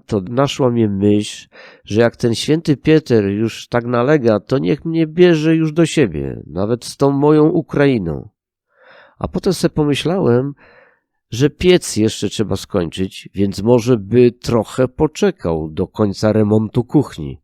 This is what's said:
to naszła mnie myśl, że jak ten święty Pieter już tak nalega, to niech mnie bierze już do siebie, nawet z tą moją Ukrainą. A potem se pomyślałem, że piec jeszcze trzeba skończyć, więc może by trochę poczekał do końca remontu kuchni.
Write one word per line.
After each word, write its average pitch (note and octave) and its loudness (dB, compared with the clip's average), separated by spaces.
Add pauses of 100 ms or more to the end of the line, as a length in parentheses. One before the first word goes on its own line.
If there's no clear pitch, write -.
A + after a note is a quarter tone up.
to G#2+ -2
naszła B2+ -2
mnie A#2 2
myśl, G#2 -2 (360)
że G#2 0
jak A#2 2
ten A#2 -2
święty D#3 -2
Pieter C#3+ 2
już G#2+ -4
tak A#2+ -4
nalega, A#2+ 0
to - -2
niech D#3+ -2
mnie E3 -2
bierze D#3+ 2
już D#3+ 0
do E3 2
siebie, D2 -2
nawet G#2 -4
z - -14
tą C#3 2
moją D3+ 4
Ukrainą. B2+ -2 (880)
A - -8
potem - -2
se E3 -2
pomyślałem, D3 0 (760)
że B2 0
piec - 0
jeszcze G#2+ 0
trzeba G2+ -4
skończyć, F#2+ -6
więc G2 -2
może A#2 2
by A#2 4
trochę A#2 -2
poczekał A2 -2
do E2 -4
końca G#2+ 0
remontu A2 0
kuchni. D#2 -2